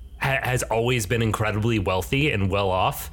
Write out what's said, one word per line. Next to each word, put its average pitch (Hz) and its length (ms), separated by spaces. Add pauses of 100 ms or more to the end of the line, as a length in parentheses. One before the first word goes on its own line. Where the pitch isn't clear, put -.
(220)
ha-, 135 200
has 123 220
always 117 420
been 117 160
incredibly 107 580
wealthy 98 520
and 98 180
well 101 220
off 104 420